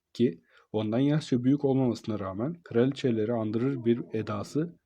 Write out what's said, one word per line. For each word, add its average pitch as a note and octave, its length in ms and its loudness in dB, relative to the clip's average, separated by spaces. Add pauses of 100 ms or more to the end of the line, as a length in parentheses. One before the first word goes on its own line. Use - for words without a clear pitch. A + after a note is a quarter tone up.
(140)
ki C3+ 280 0 (300)
ondan G#2+ 280 0
yaşça C#3+ 440 0
büyük C#3+ 220 2
olmamasına B2 540 0
rağmen G2+ 440 -4
kraliçeleri A#2 680 0
andırır A2+ 520 -2
bir A#2 160 4 (120)
edası G#2+ 600 -4 (100)